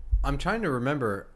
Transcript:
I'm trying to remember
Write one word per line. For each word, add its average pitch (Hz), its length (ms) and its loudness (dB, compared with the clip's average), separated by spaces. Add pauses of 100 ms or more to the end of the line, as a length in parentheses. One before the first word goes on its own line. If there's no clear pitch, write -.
(240)
I'm 139 140 2
trying 196 240 0
to 175 100 0
remember 123 640 0